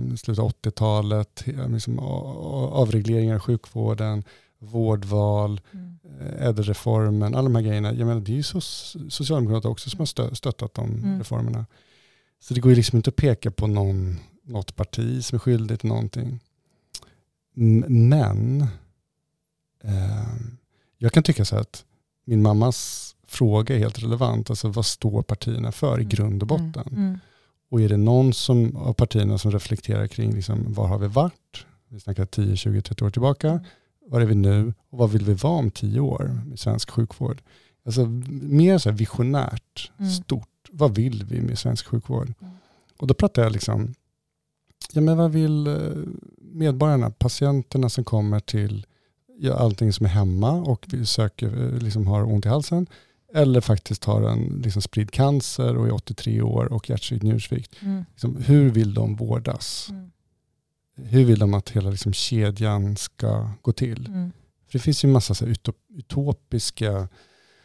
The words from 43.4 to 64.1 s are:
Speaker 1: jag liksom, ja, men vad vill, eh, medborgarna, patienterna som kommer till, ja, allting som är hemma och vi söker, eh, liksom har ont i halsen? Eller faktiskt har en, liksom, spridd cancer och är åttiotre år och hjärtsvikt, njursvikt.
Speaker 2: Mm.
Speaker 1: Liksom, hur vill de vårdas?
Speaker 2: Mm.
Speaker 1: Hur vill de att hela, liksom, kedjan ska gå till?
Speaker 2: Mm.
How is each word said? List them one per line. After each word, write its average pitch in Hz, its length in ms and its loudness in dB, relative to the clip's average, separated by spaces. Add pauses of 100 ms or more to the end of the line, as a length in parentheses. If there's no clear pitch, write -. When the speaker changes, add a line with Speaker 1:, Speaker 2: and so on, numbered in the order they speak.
Speaker 1:
jag 110 80 2
liksom, 110 420 -2 (1000)
ja, 156 100 0
men 160 160 4
vad 165 140 4
vill, 156 360 2
eh, 147 80 -2 (680)
medborgarna, 143 720 2
patienterna 131 760 0
som 123 140 -2
kommer 107 360 2
till, 104 460 -2 (540)
ja, 135 160 0
allting 110 380 2
som - 120 0
är 95 40 4
hemma 95 420 2
och 160 380 -2
vi 127 160 -4
söker, 113 580 -2
eh, 123 160 -2
liksom 107 280 0
har 101 160 2
ont 107 220 2
i 104 40 2
halsen? 160 380 0 (460)
Eller 131 280 6
faktiskt 104 420 0
har 107 260 2
en, 117 340 -2
liksom, 101 180 -2
spridd 104 300 -4
cancer 131 640 0
och 113 100 2
är 113 40 0
åttiotre 110 500 -4
år 113 320 0
och 113 160 -4
hjärtsvikt, 113 340 -4
njursvikt. 113 580 -2
Speaker 2:
Mm. 196 300 -6
Speaker 1:
Liksom, 123 260 -6
hur 139 320 6
vill 110 240 2
de 107 220 0
vårdas? 117 720 -6
Speaker 2:
Mm. 185 220 -16 (840)
Speaker 1:
Hur 127 300 4
vill 113 140 6
de 101 140 4
att 104 160 -2
hela, 98 200 -2
liksom, 98 240 -2
kedjan 104 840 0
ska 107 520 -4 (120)
gå - 100 0
till? 123 360 -4
Speaker 2:
Mm. 180 240 -4 (360)